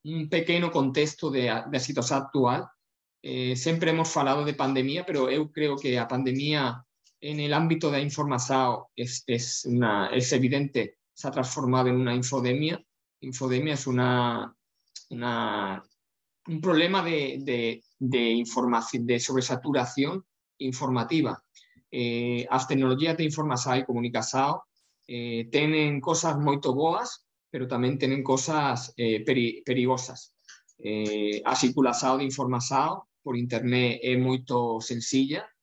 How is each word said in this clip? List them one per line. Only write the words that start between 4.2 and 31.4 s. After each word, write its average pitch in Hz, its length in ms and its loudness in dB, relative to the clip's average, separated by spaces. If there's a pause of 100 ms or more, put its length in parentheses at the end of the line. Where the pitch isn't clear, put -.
de 147 100 -2
pandemia, 135 520 0
pero 139 240 0
eu 151 220 0
creo 147 240 0
que 135 220 0
a 117 100 -2
pandemia 131 760 0 (380)
en 151 180 -6
el 147 140 -2
ámbito 160 400 2
da 139 80 0
información 135 960 0
es, 123 300 -8
es 120 420 -2
una, 113 400 2
es 123 240 0
evidente, 131 640 0 (160)
se - 160 -10
ha - 20 -4
transformado 127 600 2
en 127 100 2
una 123 140 0
infodemia. 127 680 0 (380)
Infodemia 131 540 -2
es 135 120 -6
una, 123 720 0 (540)
una, 107 760 -4 (640)
un 160 140 -4
problema 175 420 2
de, 143 400 -2
de, 117 400 -2 (140)
de 123 320 2
información, 120 760 0
de 120 160 2
sobresaturación 135 1040 0 (320)
informativa. 131 880 -2 (480)
Eh, 120 560 -2
as 127 180 2
tecnologías 139 520 2
de 165 60 0
información 143 540 0
y 131 60 0
comunicación, 120 720 0 (500)
eh, 120 460 -6
tienen 151 480 2
cosas 160 380 0
moito 143 340 2
boas, 170 540 -2 (240)
pero 127 160 -6
también 127 320 0
tienen 135 240 0
cosas, 135 720 0
eh, 110 300 0
peri-, 120 400 0
perigosas. 127 640 -2 (460)
Eh, 107 680 -2